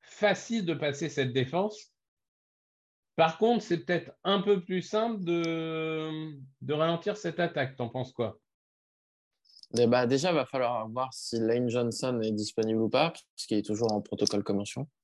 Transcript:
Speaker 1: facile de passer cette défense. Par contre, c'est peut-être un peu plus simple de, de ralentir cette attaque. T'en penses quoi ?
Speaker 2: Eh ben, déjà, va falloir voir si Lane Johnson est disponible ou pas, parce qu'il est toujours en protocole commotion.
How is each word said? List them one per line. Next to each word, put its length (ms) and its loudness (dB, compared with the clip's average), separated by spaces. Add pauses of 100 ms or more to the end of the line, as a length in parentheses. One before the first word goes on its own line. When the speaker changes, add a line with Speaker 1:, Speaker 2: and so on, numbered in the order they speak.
Speaker 1:
facile 640 0
de 100 0
passer 340 -2
cette 240 0
défense. 600 -2 (1200)
Par 220 4
contre, 240 4
c'est 220 -2
peut-être 280 -2 (120)
un 160 2
peu 220 2
plus 200 -2
simple 420 -2
de, 1080 -2 (280)
de 120 -4
ralentir 440 0
cette 240 -4
attaque. 360 0
T'en 120 -4
penses 240 -6
quoi ? 260 -4 (1400)
Speaker 2:
Eh 100 6
ben, 200 4
déjà, 260 2
va 140 2
falloir 420 -2
voir 240 -6
si 260 -6
Lane 300 2
Johnson 540 -2
est 100 0
disponible 480 0
ou 80 2
pas, 220 2
parce 360 -16
qu'il 120 0
est 80 -2
toujours 260 0
en 100 0
protocole 400 0
commotion. 460 -4 (160)